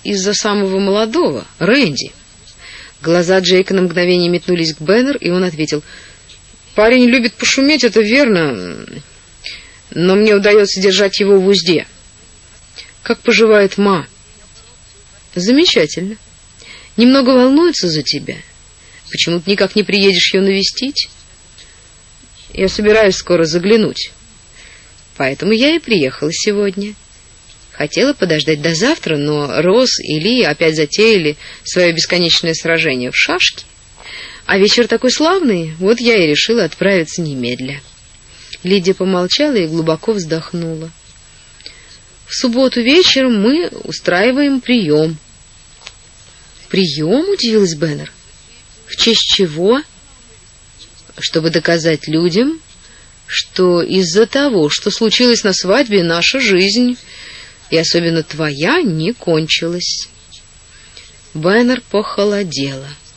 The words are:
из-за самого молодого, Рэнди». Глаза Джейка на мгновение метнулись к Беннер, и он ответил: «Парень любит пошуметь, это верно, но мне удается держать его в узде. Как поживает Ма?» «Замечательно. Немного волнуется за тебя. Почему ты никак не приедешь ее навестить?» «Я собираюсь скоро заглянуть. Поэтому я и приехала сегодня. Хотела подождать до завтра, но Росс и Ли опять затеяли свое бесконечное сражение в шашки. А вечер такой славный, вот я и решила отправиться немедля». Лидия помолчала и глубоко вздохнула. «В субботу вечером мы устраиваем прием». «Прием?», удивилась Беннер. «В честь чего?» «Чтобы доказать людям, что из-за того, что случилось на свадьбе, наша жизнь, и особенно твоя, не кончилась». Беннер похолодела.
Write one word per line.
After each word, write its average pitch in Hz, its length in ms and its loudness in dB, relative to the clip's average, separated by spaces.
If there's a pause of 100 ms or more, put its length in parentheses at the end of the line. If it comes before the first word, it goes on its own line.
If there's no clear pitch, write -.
из-за 196 320 -2
самого 196 460 -2
молодого, 202 640 -2 (120)
Рэнди». 190 540 0 (880)
Глаза 175 380 2
Джейка 190 360 2
на 185 80 2
мгновение 175 480 0
метнулись 175 440 -2
к - 60 -16
Беннер, 233 380 2
и - 120 -4
он 185 140 0
ответил: 156 400 -4 (880)
«Парень 247 300 4
любит 240 300 2
пошуметь, 269 500 0
это 226 160 2
верно, 165 840 0 (1040)
но 180 260 2
мне 214 180 4
удается 202 460 2
держать 196 400 0
его 196 180 4
в 185 80 0
узде. 175 400 2 (1160)
Как - 180 -6
поживает 208 580 2
Ма?» 196 300 0 (1300)
«Замечательно. 196 840 0 (800)
Немного 254 340 4
волнуется 269 580 4
за 156 140 -4
тебя. - 340 -6 (760)
Почему 170 300 -2
ты 170 100 -4
никак 196 260 0
не 214 60 2
приедешь 196 520 2
ее 190 80 2
навестить?» 196 680 -2 (1400)
«Я 190 160 0
собираюсь 208 480 2
скоро 165 280 0
заглянуть. 175 680 0 (1040)
Поэтому 143 360 -2
я 277 240 2
и - 20 0
приехала 160 540 -2
сегодня. 202 640 -4 (800)
Хотела 202 420 -2
подождать 160 480 -2
до 165 120 -2
завтра, 180 440 -2
но 143 420 -2
Росс 202 400 2
и - 180 -4
Ли 226 240 0
опять 160 340 0
затеяли 165 600 2 (260)
свое 180 300 0
бесконечное 165 600 -2
сражение 156 560 -2
в - 60 -6
шашки. - 500 -2 (800)
А 196 120 2
вечер 214 280 4
такой 233 240 0
славный, 247 680 0
вот 208 220 0
я 233 160 2
и 180 100 4
решила 190 380 0
отправиться 175 560 -2
немедля». 131 600 -6 (800)
Лидия 185 320 0
помолчала 190 600 0
и 180 100 0
глубоко 160 460 -2
вздохнула. 165 800 -6 (1400)
«В - 80 -14
субботу 247 460 0
вечером 262 600 2
мы 285 260 2
устраиваем 247 960 0
прием». 160 560 0 (1500)
«Прием?», 180 600 0
удивилась 220 460 0
Беннер. 147 360 -6 (760)
«В - 100 -16
честь - 400 0
чего?» 190 460 0 (1400)
«Чтобы 165 320 -2
доказать 165 580 0
людям, 180 520 0 (640)
что 180 560 -2
из-за 185 440 0
того, 247 420 0
что - 220 -4
случилось 233 540 0
на 196 80 2
свадьбе, 202 500 0
наша 170 380 0
жизнь, 220 560 0 (720)
и 160 60 0
особенно 165 460 0
твоя, 156 600 -2
не 170 300 -2
кончилась». 170 960 -4 (1300)
Беннер 233 560 2
похолодела. 170 1000 -4 (280)